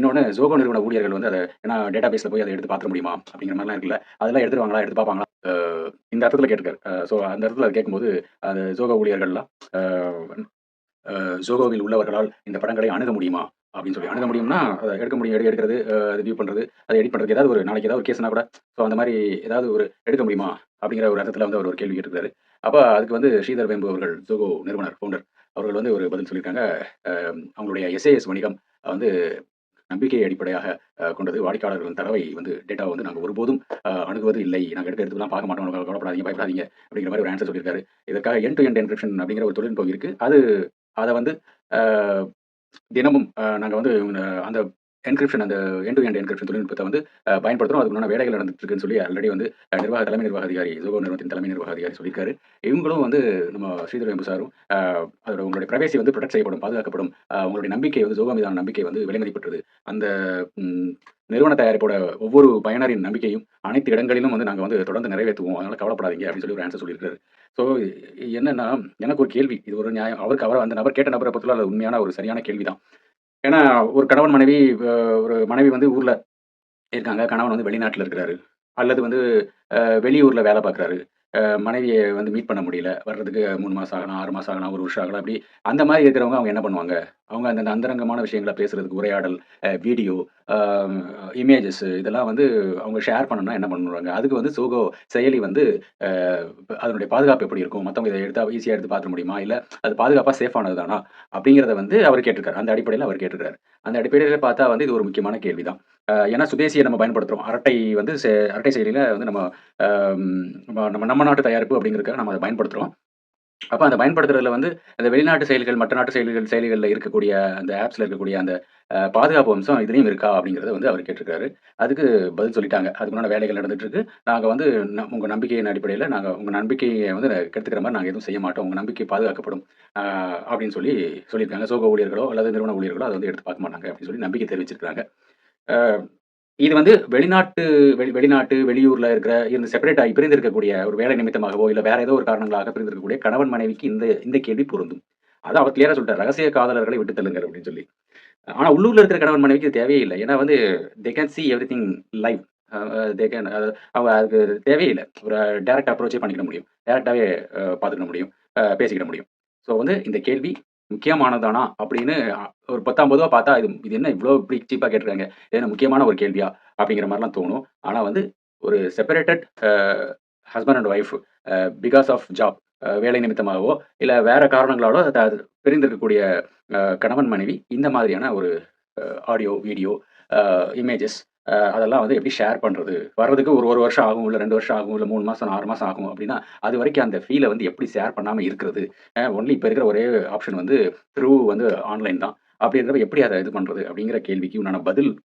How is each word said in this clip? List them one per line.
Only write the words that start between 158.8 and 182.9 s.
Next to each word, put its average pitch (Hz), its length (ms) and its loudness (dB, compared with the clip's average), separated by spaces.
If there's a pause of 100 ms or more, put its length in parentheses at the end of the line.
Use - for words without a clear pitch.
முடியும். - 200 -10 (340)
So 113 180 -2
வந்து 175 280 0
இந்த - 140 -2
கேள்வி 139 360 -2 (380)
முக்கியமானதானா 120 800 0 (100)
அப்படின்னு, 123 460 -2
அ, 101 240 -8 (140)
ஒரு 120 140 -4
பத்தாம் 139 300 4
பொதுவா - 20 6
பார்த்தா 127 500 4
இது, 98 200 -4
இது 107 120 -6
என்ன 143 140 0
இவ்வளோ 120 260 2
இப்படி 117 300 -2
சீப்பா 127 220 -2
கேட்டிருக்காங்க? 98 380 -2
இது - 60 -10 (180)
என்ன 117 180 -2
முக்கியமான 135 380 4
ஒரு 104 100 4
கேள்வியா? 95 380 -2 (300)
அப்படிங்கிற 104 240 0
மாதிரிலாம் 104 300 -4
தோணும். 98 240 -4 (180)
ஆனா 107 220 -2
வந்து 117 320 -2 (240)
ஒரு 98 400 0
separated, 170 460 2 (200)
அ, 101 560 2 (340)
husband 123 220 2
and 110 120 0
wife, 101 260 0 (340)
அ, 92 340 -2
because 131 260 6
of 127 160 0 (100)
job, 104 220 0 (300)
அ, 104 140 -2
வேலை 123 220 2
நிமித்தமாகவோ, 110 560 0 (200)
இல்ல 120 240 4
வேற 131 260 8
காரணங்களாலோ 131 640 4
த-, 110 360 2 (220)
பிரிந்திருக்கக்கூடிய, 107 760 2 (280)
அ, 98 240 0
கணவன் 123 300 0
மனைவி 101 400 -2
இந்த 135 220 -2
மாதிரியான 117 440 0
ஒரு, 87 300 -2 (380)
அ, - 200 -10
ஆடியோ, 104 400 -2
வீடியோ, 101 420 -4 (300)
அ, 104 80 6 (320)
இமேஜஸ், 123 520 -4 (240)
அ, 104 220 4
அதெல்லாம் 113 280 2
வந்து 117 160 2
எப்படி - 240 -2
ஷேர் 107 320 0
பண்றது? 90 440 -4